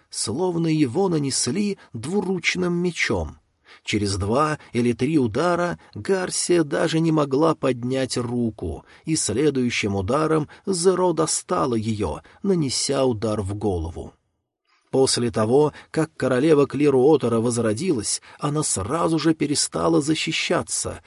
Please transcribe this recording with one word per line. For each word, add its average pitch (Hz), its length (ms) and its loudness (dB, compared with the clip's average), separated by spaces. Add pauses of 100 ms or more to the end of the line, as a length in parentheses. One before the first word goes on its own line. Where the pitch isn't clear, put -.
(100)
словно 165 580 -2
его 156 400 2
нанесли 160 680 0 (140)
двуручным 180 840 -2
мечом. 143 640 -2 (460)
Через 101 320 -2
два 131 420 0 (140)
или 120 200 2
три 143 260 0
удара 165 600 0 (160)
Гарсия 175 680 0
даже 160 360 0
не 165 120 2
могла 151 420 2
поднять 131 640 -2
руку, 117 680 -4 (200)
и 160 120 -2
следующим 127 800 0
ударом 151 540 0 (180)
Зеро 180 460 2
достала 160 600 -2
ее, 104 460 -2 (220)
нанеся 143 640 0
удар 107 360 0
в 98 140 -6
голову. 90 600 -4 (760)
После 123 400 2
того, 123 440 2 (160)
как 156 260 -2
королева 143 500 2
Клируотера 131 760 2
возродилась, 117 840 -2 (160)
она 147 240 -2
сразу 160 560 -2
же 156 160 2
перестала 160 680 0
защищаться, 147 1080 -4